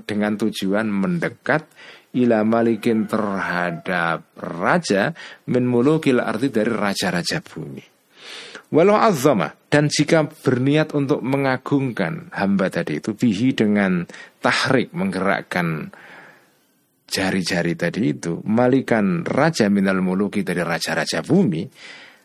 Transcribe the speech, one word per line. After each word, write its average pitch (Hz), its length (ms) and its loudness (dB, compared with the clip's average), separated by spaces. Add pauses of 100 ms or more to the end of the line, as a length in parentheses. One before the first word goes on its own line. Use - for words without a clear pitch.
dengan 104 320 -2
tujuan 107 480 0
mendekat, 98 800 -2 (480)
ila 117 320 2
malikin 117 560 2
terhadap 90 1400 -4
raja, 101 720 0 (400)
min 123 160 2
mulukil 127 560 2
ardi 113 240 -2
dari 113 240 0
raja-raja 95 720 -2
bumi. 73 400 -14 (880)
Walau 180 240 6
azzama, 127 560 2 (160)
dan 147 240 4
jika 156 320 4
berniat 143 720 0
untuk 139 240 0
mengagungkan 127 1120 -2
hamba 98 400 0
tadi 82 320 -4
itu, 107 80 -4
bihi 117 400 2
dengan 101 560 2 (320)
tahrik, 127 560 0
menggerakkan 92 960 -2 (1200)
jari-jari 92 640 -2
tadi 92 320 -2
itu, 85 320 -6
malikan 113 800 2
raja 131 480 0
minal 95 320 2
muluki 95 400 0
dari 87 240 -2
raja-raja 85 560 -4
bumi, 165 400 2 (640)